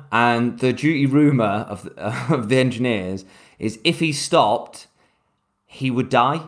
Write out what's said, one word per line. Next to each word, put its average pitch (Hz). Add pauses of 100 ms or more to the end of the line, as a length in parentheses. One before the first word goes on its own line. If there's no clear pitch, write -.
(120)
And 117
the 127
duty 143
rumour 127
of -
the, -
<laughs> 123
of 120
the 131
engineers 110 (340)
is 110
if 160
he 160
stopped, 120 (840)
he 131
would 127
die 131